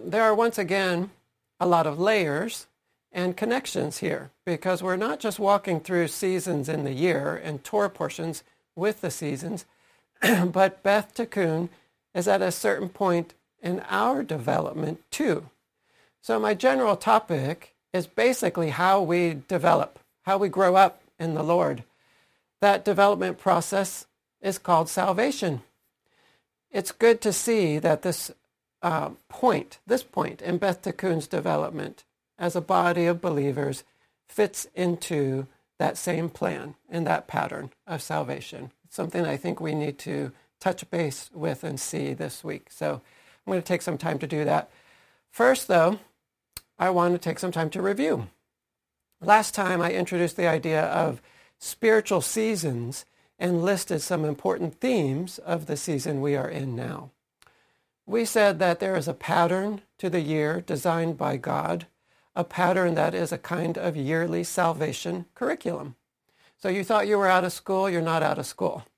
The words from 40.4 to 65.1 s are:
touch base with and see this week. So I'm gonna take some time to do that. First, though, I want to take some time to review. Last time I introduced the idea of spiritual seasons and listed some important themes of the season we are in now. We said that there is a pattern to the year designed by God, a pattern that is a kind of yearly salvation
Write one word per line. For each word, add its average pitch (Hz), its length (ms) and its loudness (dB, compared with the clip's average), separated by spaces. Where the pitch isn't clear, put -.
touch 185 280 -4
base 165 460 -6
with 156 300 -6
and 143 160 -8
see 143 340 -6
this - 300 -10
week. 156 260 -10
So 151 300 -4
I'm 196 60 -2
gonna 180 100 0
take 175 200 -2
some 151 160 -6
time 156 220 -4
to 156 60 -6
do 151 180 -2
that. 151 260 0
First, 254 360 4
though, 180 320 4
I 185 120 2
want 175 240 4
to 175 40 -2
take 160 220 -4
some 180 120 -4
time 160 180 -2
to 180 120 -6
review. 202 460 -2
Last 208 340 4
time 185 260 0
I 170 120 2
introduced 175 440 -2
the 175 100 0
idea 160 380 2
of 160 360 0
spiritual 214 600 2
seasons 160 840 -4
and 175 260 0
listed 180 360 0
some 156 240 -2
important 160 560 -4
themes 180 580 0
of 170 280 -4
the 151 100 -4
season 143 440 -4
we 143 160 0
are 135 120 -4
in 139 280 -6
now. 123 340 -10
We 226 180 0
said 202 360 4
that 175 180 4
there 190 160 -2
is 156 140 -2
a 165 60 -4
pattern 185 680 0
to 185 100 -4
the 175 120 0
year 156 400 0
designed 165 580 -2
by 139 180 -2
God, 160 500 -4
a 175 80 0
pattern 180 500 2
that 156 200 0
is 175 180 -4
a 160 60 -6
kind 165 380 -4
of 175 200 -4
yearly 165 480 -2
salvation 165 880 -2